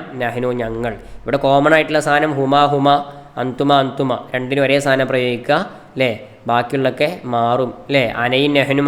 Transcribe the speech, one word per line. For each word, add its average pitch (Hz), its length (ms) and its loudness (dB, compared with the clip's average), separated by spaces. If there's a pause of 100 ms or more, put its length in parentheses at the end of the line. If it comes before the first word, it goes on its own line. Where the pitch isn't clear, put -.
(220)
നഹ്നു 123 280 -2 (120)
ഞങ്ങൾ. 113 320 -4 (300)
ഇവിടെ 135 220 -2
കോമൺ 139 300 4
ആയിട്ടുള്ള 151 320 2
സാധനം 147 320 2
ഹുമ 139 320 4
ഹുമ, 139 160 2 (540)
അന്തുമ 127 280 0 (120)
അന്തുമ, 131 300 -2 (220)
രണ്ടിനും 131 320 -2
ഒരേ 135 100 4 (100)
സാധനം 131 260 2
പ്രയോഗിക്കുക 123 420 0 (400)
അല്ലേ? 131 160 0 (380)
ബാക്കിയുള്ളതൊക്കെ 127 600 0 (260)
മാറും 120 360 0 (160)
അല്ലേ? 139 180 2 (200)
അനയും 135 340 2
നഹ്നു 139 300 2